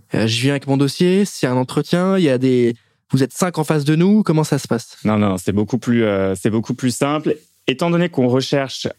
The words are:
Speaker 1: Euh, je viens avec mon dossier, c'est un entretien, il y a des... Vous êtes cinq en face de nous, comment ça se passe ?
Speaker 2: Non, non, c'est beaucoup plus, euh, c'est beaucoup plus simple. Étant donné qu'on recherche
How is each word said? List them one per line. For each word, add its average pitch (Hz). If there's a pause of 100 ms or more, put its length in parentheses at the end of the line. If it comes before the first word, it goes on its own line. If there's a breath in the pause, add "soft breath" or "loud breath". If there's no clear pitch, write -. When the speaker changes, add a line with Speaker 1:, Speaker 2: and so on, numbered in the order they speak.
(140)
Speaker 1:
Euh, 107
je 113
viens 135
avec 139
mon 135
dossier, 180
c'est -
un 127
entretien, 175
il 185
y 147
a 127
des... 123 (360)
Vous 135
êtes 123
cinq 180
en 156
face 151
de 156
nous, 196
comment 156
ça 147
se -
passe ? -
Speaker 2:
Non, 107
non, 101
c'est 95
beaucoup 107
plus, 117
euh, 98
c'est 110
beaucoup 117
plus 123
simple. 151 (320)
Étant 135
donné 170
qu'on 135
recherche 135 (120)